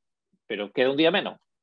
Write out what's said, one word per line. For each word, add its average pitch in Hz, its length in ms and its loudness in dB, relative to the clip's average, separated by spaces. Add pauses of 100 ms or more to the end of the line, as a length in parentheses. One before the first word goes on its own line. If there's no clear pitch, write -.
(460)
pero 104 260 -8
queda 131 180 2
un 139 80 -2
día 156 140 4
menos, 180 260 -4 (260)